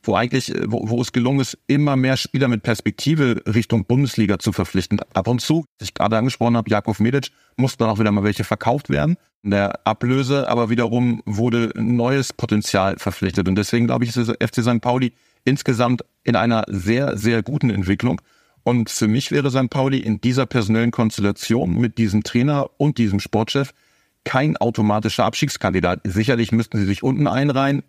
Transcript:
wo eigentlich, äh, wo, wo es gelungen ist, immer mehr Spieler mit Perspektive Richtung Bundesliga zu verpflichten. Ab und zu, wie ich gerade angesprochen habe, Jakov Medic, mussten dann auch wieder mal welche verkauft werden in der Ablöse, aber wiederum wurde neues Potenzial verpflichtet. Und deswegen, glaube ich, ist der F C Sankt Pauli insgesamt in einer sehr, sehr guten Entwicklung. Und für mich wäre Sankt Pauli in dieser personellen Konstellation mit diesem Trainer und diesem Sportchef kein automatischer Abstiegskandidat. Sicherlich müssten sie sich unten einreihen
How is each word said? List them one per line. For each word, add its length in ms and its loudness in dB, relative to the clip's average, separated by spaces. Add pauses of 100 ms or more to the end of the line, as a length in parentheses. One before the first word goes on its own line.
wo 100 0
eigentlich, 400 -2
äh, 180 -2
wo, 160 -4
wo 140 -2
es 120 -6
gelungen 260 2
ist, 260 -4
immer 300 2
mehr 200 2
Spieler 320 -2
mit 140 0
Perspektive 840 0
Richtung 380 2
Bundesliga 520 2
zu 140 -2
verpflichten. 480 -2 (140)
Ab 140 0
und 140 0
zu, 240 0 (140)
wie 60 -12
ich 100 -10
gerade 200 0
angesprochen 400 0
habe, 140 -2
Jakov 300 0
Medic, 320 0 (240)
mussten 260 -2
dann 80 2
auch 100 -2
wieder 120 4
mal 120 2
welche 200 0
verkauft 460 -2
werden 280 2 (240)
in 80 -6
der 380 0
Ablöse, 600 0
aber 220 0
wiederum 560 0
wurde 500 0
neues 580 0
Potenzial 640 0
verpflichtet. 480 -2
Und 80 2
deswegen, 320 2
glaube 180 0
ich, 100 -6
ist 120 0
der 120 -2
F 120 0
C 100 -2
Sankt 220 0
Pauli 300 0 (300)
insgesamt 600 0 (200)
in 120 0
einer 320 2
sehr, 500 -2
sehr 240 2
guten 300 0
Entwicklung. 500 0 (400)
Und 300 0
für 160 0
mich 240 0
wäre 180 2
Sankt 240 0
Pauli 240 0
in 240 -2
dieser 240 2
personellen 460 2
Konstellation 880 0
mit 180 0
diesem 260 2
Trainer 540 0
und 220 0
diesem 200 2
Sportchef 540 -2 (520)
kein 300 0
automatischer 680 0
Abstiegskandidat. 800 -2
Sicherlich 480 0
müssten 240 -2
sie 80 0
sich 180 -2
unten 240 0
einreihen 600 0